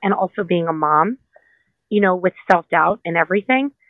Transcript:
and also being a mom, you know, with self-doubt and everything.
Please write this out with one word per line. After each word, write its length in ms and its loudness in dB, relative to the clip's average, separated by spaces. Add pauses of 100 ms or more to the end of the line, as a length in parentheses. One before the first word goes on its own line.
and 100 0
also 300 -4
being 240 -2
a 60 -2
mom, 460 0 (720)
you 120 0
know, 140 2
with 180 -2 (180)
self-doubt 540 0
and 120 -4
everything. 540 0 (180)